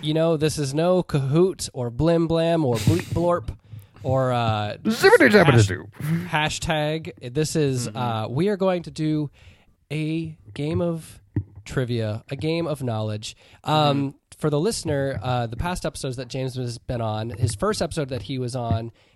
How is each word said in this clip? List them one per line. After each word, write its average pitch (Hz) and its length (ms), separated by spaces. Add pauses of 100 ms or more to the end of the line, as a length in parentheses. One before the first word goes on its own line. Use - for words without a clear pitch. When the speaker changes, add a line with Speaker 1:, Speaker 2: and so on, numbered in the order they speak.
Speaker 1:
you 151 100
know, 165 240
this 147 220
is 139 160
no 175 260
Kahoot 151 720
or 120 160
Blim 160 380
Blam 165 360
or 120 120
Bleep 156 380
Blorp 170 420 (480)
or, 131 280
uh, 107 520
Speaker 2:
Zippity 302 480
zappity 196 220
Speaker 1:
hash-, 113 140
Speaker 2:
doo. 85 200 (420)
Speaker 1:
hashtag. 156 1040
This 151 220
is, 131 320
Speaker 3:
Mm-hmm. 110 100
Speaker 1:
uh, 113 320
we 165 200
are 208 80
going 180 260
to 156 80
do 151 380 (640)
a 156 460 (160)
game 160 280
of 165 400 (440)
trivia, 117 640
a 143 60
game 165 320
of 147 160
knowledge. 107 520 (280)
Um, 147 340
Speaker 3:
Mm-hmm. 139 200 (220)
Speaker 1:
for 156 100
the 147 100
listener, 143 640
uh, 123 260
the 117 100
past 175 280
episodes 139 320
that 127 120
James 131 260
has 120 220
been 120 240
on, 110 300
his 101 240
first 208 260
episode 156 280
that 127 140
he 135 160
was 123 160
on, 117 360 (240)